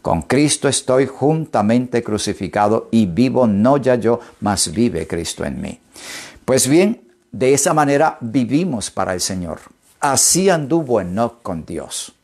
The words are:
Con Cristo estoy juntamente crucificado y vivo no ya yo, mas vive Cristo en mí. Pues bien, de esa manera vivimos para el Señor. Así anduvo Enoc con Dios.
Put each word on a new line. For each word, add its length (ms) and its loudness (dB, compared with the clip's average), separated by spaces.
Con 220 0
Cristo 460 0
estoy 380 0
juntamente 960 0
crucificado 880 -2
y 160 4
vivo 400 2
no 300 4
ya 180 2
yo, 260 0
mas 320 -2
vive 340 0
Cristo 380 -6
en 160 -6
mí. 200 -10
Pues 220 2
bien, 360 2
de 240 2
esa 180 0
manera 480 2
vivimos 720 -2
para 240 -4
el 60 -6
Señor. 400 -6
Así 500 2
anduvo 500 0
Enoc 420 -4
con 220 -8
Dios. 480 -12